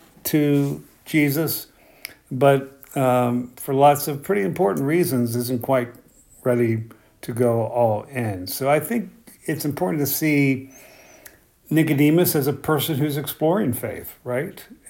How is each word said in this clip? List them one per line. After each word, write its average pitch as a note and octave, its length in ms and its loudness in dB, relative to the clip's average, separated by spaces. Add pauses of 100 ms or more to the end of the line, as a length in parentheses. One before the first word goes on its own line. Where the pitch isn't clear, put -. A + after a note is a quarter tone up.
(240)
to C#3+ 600 0 (200)
Jesus, D3 640 -2 (640)
but, C#3 420 4 (240)
um, B2 600 0
for - 180 -6
lots C#3+ 340 4
of C#3+ 140 -8
pretty G3+ 200 0
important F3+ 440 0
reasons, B2+ 500 0
isn't A#2+ 240 -2
quite B2+ 280 -2 (540)
ready A#2 420 2 (360)
to - 120 -12
go A#2 340 0
all A2 380 0
in. G2+ 420 -6
So C3+ 240 -4
I D3+ 100 4
think G#3 300 -4 (340)
it's - 200 -4
important E3+ 360 -2
to C#3+ 60 0
see C#3+ 640 0 (960)
Nicodemus D3+ 680 2
as C#3 100 2
a D3 60 0
person D#3 440 -2
who's D3 200 -2
exploring D#3+ 560 -2
faith, F#2+ 500 -10
right? B2+ 420 -6 (260)